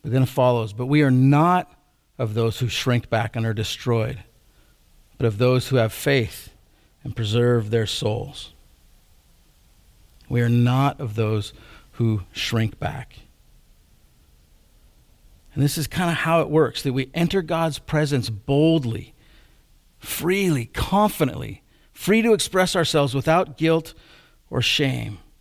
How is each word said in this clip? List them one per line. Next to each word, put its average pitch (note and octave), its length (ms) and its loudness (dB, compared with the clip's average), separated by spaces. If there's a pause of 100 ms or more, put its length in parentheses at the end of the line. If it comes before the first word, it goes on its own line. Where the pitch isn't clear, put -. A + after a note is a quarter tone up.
But A2 100 -6
then C3 100 4
it B2 60 2
follows, A#2+ 440 0
"But A#2+ 140 -8
we D3 160 4
are C3+ 80 4
not D3 600 4 (480)
of A2 140 -4
those A2+ 280 -2
who A#2+ 80 -2
shrink A#2+ 420 -2
back A2 260 -2
and A2+ 80 -2
are A2 100 -2
destroyed, A2+ 680 -4 (920)
but A#2+ 100 -2
of G#2+ 100 0
those B2+ 320 2
who C3+ 80 0
have A2+ 160 2
faith - 560 -2 (560)
and B2+ 100 -10
preserve A#2 540 0
their A2+ 180 0
souls." - 680 -6 (1800)
We A#2+ 100 0
are A#2 80 2
not A#2+ 500 2
of A2+ 160 -6
those G#2+ 380 -2 (400)
who A2 300 0 (100)
shrink - 460 -4
back. - 400 -10 (2250)
And C3+ 80 -2
this C#3+ 140 0
is D3+ 100 -4
kinda E3+ 280 -2
how E3 260 0
it - 80 -2
works, D3+ 320 2
that C3 140 -4
we C3 180 -4
enter E3+ 300 -2
God's E3 360 -4
presence C#3+ 520 -2
boldly, C#3 840 0 (880)
freely, E3+ 640 0
confidently, - 1000 -2 (300)
free A3 300 2
to A#3 100 4
express F#3 420 0
ourselves C#3+ 400 0
without D#3+ 440 0
guilt D#3+ 340 0 (560)
or - 140 -4
shame. A#2+ 560 -2 (220)